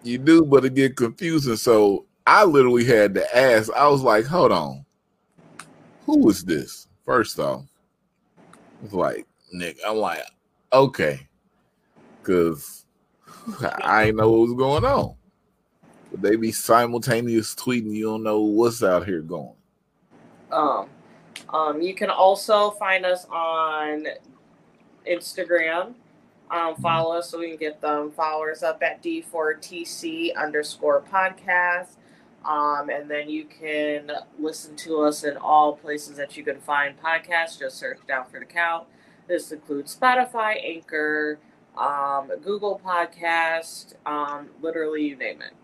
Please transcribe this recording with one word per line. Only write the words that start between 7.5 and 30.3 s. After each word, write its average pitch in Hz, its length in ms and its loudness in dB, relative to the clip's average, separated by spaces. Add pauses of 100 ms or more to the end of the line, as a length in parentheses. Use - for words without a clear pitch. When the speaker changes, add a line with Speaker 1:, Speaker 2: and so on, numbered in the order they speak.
Speaker 1:
it's 107 100 -14
like, 69 340 -2 (260)
Nick, 87 340 -8
I'm 110 120 -2
like, 85 260 -2 (480)
"Okay." 90 560 2 (960)
'Cause 82 600 0 (1000)
I 107 260 2
ain't 110 80 0
know 110 140 4
what 113 100 6
was 120 140 2
going 139 300 0
on. 269 300 0 (960)
But 95 120 -10
they 104 140 2
be 113 160 -4
simultaneous 117 1000 0
tweeting. 117 400 -4
You 110 120 -4
don't 110 160 -4
know 107 180 0
what's 117 420 2
out 90 240 2
here 87 160 -4
going. 80 320 -10 (960)
Speaker 2:
Um, 139 380 -2 (640)
um, 156 300 -2
you 185 140 -4
can 196 160 -4
also 202 640 4
find 190 340 -2
us 180 240 -2
on 156 760 -2 (1000)
Instagram. 175 880 -2 (560)
Um, 165 260 -2
follow 165 400 0
us 175 140 -6
so 170 80 -10
we 170 120 -6
can 160 80 -12
get 151 220 -8
them 151 300 -2
followers 156 540 -4
up 160 180 -2
at - 200 -4
D 165 200 -6
four 156 320 -4
T 170 300 -14
C 170 480 -8